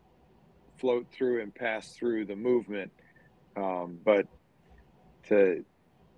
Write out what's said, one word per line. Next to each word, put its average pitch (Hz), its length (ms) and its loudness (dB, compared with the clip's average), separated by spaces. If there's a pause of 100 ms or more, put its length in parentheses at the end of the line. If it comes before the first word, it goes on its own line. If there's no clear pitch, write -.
(800)
float 123 340 0
through 123 300 -2
and 101 120 -12
pass 110 380 -6
through 113 320 -2
the 98 100 -8
movement, 104 560 -2 (680)
um, 90 480 -6
but 104 220 4 (1000)
to 98 360 4 (540)